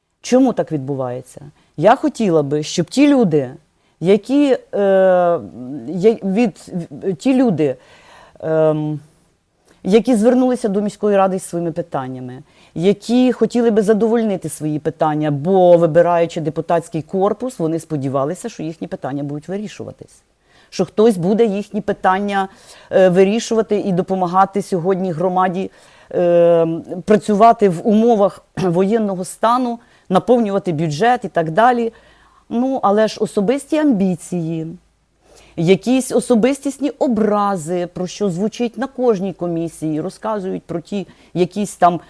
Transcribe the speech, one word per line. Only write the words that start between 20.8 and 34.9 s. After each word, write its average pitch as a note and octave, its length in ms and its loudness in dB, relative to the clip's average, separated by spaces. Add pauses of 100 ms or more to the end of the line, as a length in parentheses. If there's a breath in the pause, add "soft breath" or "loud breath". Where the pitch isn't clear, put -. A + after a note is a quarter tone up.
хтось G#3+ 320 2
буде G3 280 2
їхні G3+ 360 -4
питання, G3 680 -2 (440 loud breath)
е, F#3 160 6
вирішувати G#3 720 2
і G3 120 -2
допомагати F#3 720 0
сьогодні F#3 500 -2
громаді, F3+ 580 -2 (420 soft breath)
е, E3+ 540 4 (380)
працювати G#3+ 640 4
в F3+ 200 -4
умовах G#3+ 640 2
<clears throat> - 60 -20
воєнного F#3+ 680 0
стану, A#3+ 540 -2 (320 soft breath)
наповнювати G3 600 2
бюджет E3+ 520 0
і F#3+ 40 -8
так E3 220 -2
далі. A3+ 420 2 (560 soft breath)
Ну, B3+ 340 -2
але G#3 260 2
ж - 120 -12
особисті A3 560 -2
амбіції, F3+ 880 -2 (880 soft breath)